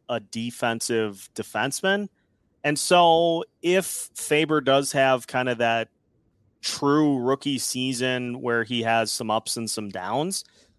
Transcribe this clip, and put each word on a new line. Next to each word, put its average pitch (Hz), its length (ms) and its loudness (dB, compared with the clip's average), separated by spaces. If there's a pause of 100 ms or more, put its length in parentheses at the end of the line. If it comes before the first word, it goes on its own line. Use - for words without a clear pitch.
a 117 120 -4
defensive 113 1120 -4
defenseman. 190 760 -2 (540)
And 147 160 -2
so 170 640 4 (180)
if 180 240 2 (280)
Faber 151 460 2
does 135 320 2
have 135 340 2
kind 127 220 -2
of 120 100 -2
that 117 320 0 (720)
true 143 580 2
rookie 135 380 -2
season 127 800 -4
where 117 240 0
he 117 180 -4
has 113 300 2
some 113 180 -4
ups - 260 -2
and 113 140 -6
some 104 200 -6
downs, 110 540 -4 (340)